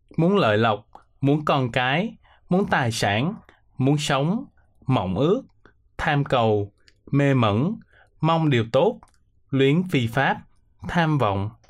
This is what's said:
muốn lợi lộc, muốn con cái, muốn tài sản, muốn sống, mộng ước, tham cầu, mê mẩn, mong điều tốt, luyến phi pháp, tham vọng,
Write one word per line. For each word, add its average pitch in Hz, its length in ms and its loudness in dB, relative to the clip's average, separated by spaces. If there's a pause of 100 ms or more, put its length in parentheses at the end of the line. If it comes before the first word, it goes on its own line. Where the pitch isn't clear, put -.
(160)
muốn 180 200 2
lợi 110 220 2
lộc, 110 280 0 (340)
muốn 151 240 0
con 131 280 0
cái, 143 440 -2 (320)
muốn 190 220 0
tài 135 220 0
sản, 117 420 -2 (440)
muốn 139 200 2
sống, 151 460 -2 (420)
mộng 98 280 0
ước, 170 280 0 (560)
tham 143 260 -2
cầu, 110 480 0 (380)
mê 139 240 2
mẩn, 123 420 0 (440)
mong 160 300 2
điều 117 220 2
tốt, 185 280 0 (500)
luyến 139 380 2
phi 123 180 -2
pháp, 135 300 -2 (520)
tham 156 300 0
vọng, 101 320 -2 (200)